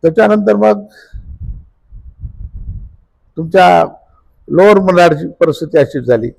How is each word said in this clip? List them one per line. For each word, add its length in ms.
त्याच्यानंतर 540
मग 300
तुमच्या 480
लोअर 320
मलाडची 480
परिस्थिती 500
अशी 280
झाली 340